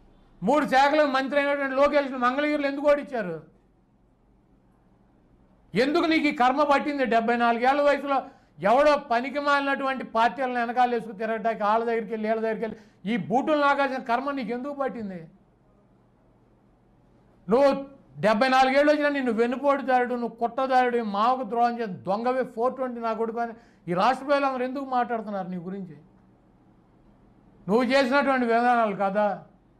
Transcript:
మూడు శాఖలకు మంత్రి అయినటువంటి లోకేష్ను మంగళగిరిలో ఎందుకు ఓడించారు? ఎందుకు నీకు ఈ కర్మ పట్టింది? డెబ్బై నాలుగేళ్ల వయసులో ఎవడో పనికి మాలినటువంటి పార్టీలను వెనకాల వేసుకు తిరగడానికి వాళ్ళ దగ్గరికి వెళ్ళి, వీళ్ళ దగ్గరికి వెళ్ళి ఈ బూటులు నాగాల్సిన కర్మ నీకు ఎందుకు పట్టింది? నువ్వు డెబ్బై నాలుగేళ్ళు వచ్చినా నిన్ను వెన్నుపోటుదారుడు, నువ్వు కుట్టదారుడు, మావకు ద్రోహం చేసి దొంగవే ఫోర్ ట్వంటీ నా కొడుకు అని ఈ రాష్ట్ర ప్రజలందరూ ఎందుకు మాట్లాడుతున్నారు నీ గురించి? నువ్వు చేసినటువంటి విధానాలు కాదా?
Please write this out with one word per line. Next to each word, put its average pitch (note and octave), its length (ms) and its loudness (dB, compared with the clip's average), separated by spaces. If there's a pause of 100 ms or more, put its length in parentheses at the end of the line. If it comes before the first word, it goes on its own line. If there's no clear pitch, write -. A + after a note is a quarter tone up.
(420)
మూడు C4+ 240 2
శాఖలకు C#4+ 400 4
మంత్రి C4+ 340 0
అయినటువంటి C#4 400 0
లోకేష్ను C#4+ 380 2
మంగళగిరిలో C#4+ 500 0
ఎందుకు C#4+ 220 0
ఓడించారు? G#3+ 520 -2 (2250)
ఎందుకు D4 300 2
నీకు D#4 280 2
ఈ - 100 -6
కర్మ C4+ 200 4
పట్టింది? C#4+ 440 0
డెబ్బై A3+ 300 0
నాలుగేళ్ల A#3+ 520 2
వయసులో C#4 340 0 (500)
ఎవడో C#4+ 380 4
పనికి B3 280 -2
మాలినటువంటి C#4 680 -2
పార్టీలను B3 560 0
వెనకాల A#3+ 300 2
వేసుకు A#3 220 -4
తిరగడానికి A3 500 -4
వాళ్ళ A3 220 2
దగ్గరికి A3+ 300 -4
వెళ్ళి, G#3+ 140 -4
వీళ్ళ A3 140 -2
దగ్గరికి A3 220 -4
వెళ్ళి G#3+ 500 -8
ఈ - 20 0
బూటులు C#4 500 0
నాగాల్సిన C4+ 320 0
కర్మ C4 320 -4
నీకు B3+ 200 -6
ఎందుకు B3+ 240 -8
పట్టింది? G#3 540 -8 (2250)
నువ్వు C#4 460 2 (280)
డెబ్బై A3 240 4
నాలుగేళ్ళు C4 440 4
వచ్చినా D4 160 2
నిన్ను C4+ 240 -2
వెన్నుపోటుదారుడు, B3 880 0
నువ్వు A#3 80 -4
కుట్టదారుడు, B3 680 0 (160)
మావకు B3 340 0
ద్రోహం A#3 300 0
చేసి G#3 160 -6 (120)
దొంగవే A#3+ 360 -2 (120)
ఫోర్ B3 220 -2
ట్వంటీ B3 240 -6
నా A3+ 120 -2
కొడుకు A3+ 280 -4
అని A#3 120 -6 (360)
ఈ F3 60 -2
రాష్ట్ర B3+ 320 0
ప్రజలందరూ C4+ 380 0
ఎందుకు C4 200 -6
మాట్లాడుతున్నారు A3 640 -4
నీ F#3 80 -8
గురించి? F3 400 -12 (1700)
నువ్వు A3+ 140 4
చేసినటువంటి C4 640 2
విధానాలు A#3 500 2
కాదా? G3 460 -2 (380)